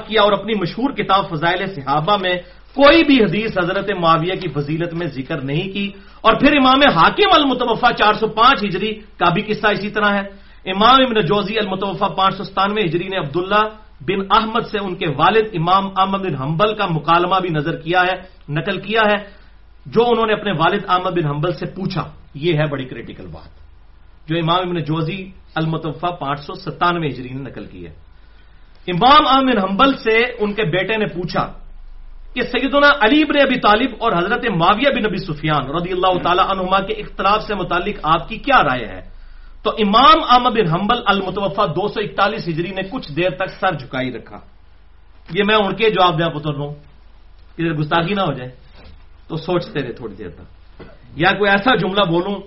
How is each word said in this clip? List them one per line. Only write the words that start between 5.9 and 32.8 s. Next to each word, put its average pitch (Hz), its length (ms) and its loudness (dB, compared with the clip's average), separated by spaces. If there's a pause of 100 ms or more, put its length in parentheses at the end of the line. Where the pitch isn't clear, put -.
اور 220 140 4
پھر 294 220 4
امام 262 240 4 (140)
حاکم 202 380 4
المتوفا 254 600 2
چار 208 220 2
سو 214 140 -2
پانچ 226 360 4
ہجری 202 300 -4
کا - 400 -2
بھی 208 80 0
قصہ 214 240 -2
اسی 208 240 -2
طرح 208 200 0
ہے۔ 202 120 0 (480)
امام 214 240 4
ابن 240 260 4
جوزی 202 380 0
المتوفا 196 500 -2
پانچ 190 280 0
سو 196 80 -8
ستانوے 208 380 -2
ہجری 175 260 -2
نے 190 80 -6
عبداللہ 185 520 0 (320)
بن 190 300 -4
احمد 220 300 2 (100)
سے 214 80 -4
ان 190 160 -6
کے 175 140 -4
والد 185 440 2
امام 185 340 2 (100)
احمد 190 220 2
بن 190 160 -4
حنبل 160 400 0
کا 202 160 -4
مکالمہ 170 500 2
بھی 175 80 -2
نظر 156 280 -2
کیا 180 260 0
ہے، 180 140 0 (320)
نقل 185 320 -4
کیا 214 200 -2
ہے، 208 160 4 (720)
جو 220 200 2
انہوں 226 200 2
نے 214 60 2
اپنے 208 200 -2
والد 170 360 2
احمد 180 220 2
بن 170 160 0
حنبل 147 260 -2
سے - 140 -8
پوچھا۔ 175 440 -6 (240)
یہ 156 180 -2
ہے 151 140 0
بڑی 139 180 -6
critical 110 420 -14
بات، 80 240 -18 (800)
جو 160 80 -2
امام 170 320 0
ابن 175 140 -4
جوزی 160 480 -6 (240)
المتوفا 160 560 -4
پانچ 160 300 -6
سو 190 140 -12
ستانوے 175 520 -2
ہجری 127 220 -8
نے 131 220 -12
نقل 104 140 -14
کی 92 220 -16
ہے۔ 78 220 -20 (800)
امام 240 400 6
احمد 262 260 4
بن 220 60 2
حنبل 202 380 2
سے 220 200 0 (220)
ان 208 140 -2
کے 214 100 -4
بیٹے 190 340 0
نے 208 100 -2
پوچھا 165 460 -6 (800)
کہ 247 80 -2
سیدنا 277 460 2 (120)